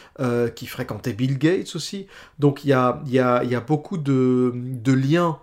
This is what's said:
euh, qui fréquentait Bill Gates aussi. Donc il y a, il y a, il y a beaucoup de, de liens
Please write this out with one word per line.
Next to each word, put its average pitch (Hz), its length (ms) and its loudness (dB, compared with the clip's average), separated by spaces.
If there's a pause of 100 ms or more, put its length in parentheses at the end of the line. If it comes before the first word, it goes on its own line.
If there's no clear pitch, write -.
(200)
euh, 120 280 0
qui 117 200 -10
fréquentait 120 460 -8
Bill 131 240 0
Gates 156 380 0
aussi. 190 320 -10 (320)
Donc 139 240 2
il 139 60 -2
y 139 40 6
a, 127 320 2
il 127 60 -8
y 127 80 4
a, 123 240 4
il 123 60 -2
y 123 60 0
a 117 60 -2
beaucoup 151 360 -4
de, 127 580 2
de 123 380 -2
liens 151 500 2